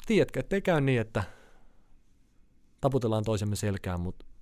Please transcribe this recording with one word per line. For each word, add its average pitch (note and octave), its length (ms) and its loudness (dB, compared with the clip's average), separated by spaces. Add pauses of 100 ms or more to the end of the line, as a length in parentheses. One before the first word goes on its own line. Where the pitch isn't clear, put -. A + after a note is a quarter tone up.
tiedätkö, D#3+ 340 4
ettei G3 220 -2
käy E3 180 4
niin, C3+ 200 4
että G#2+ 220 -2 (1600)
taputellaan A#2+ 440 0
toisemme G#2 320 0
selkään, F#2+ 440 -4
mut F2+ 260 -8 (160)